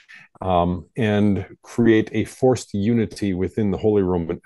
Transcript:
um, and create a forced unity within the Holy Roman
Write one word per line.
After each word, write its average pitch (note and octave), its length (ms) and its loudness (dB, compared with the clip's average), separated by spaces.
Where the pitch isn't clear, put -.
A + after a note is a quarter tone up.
um, F2+ 460 0
and G#2 500 0
create A2+ 500 2
a G#2+ 120 -2
forced - 500 -2
unity G#2 600 -2
within F#2+ 360 -2
the F2 80 -2
Holy G#2+ 240 2
Roman F2 440 -2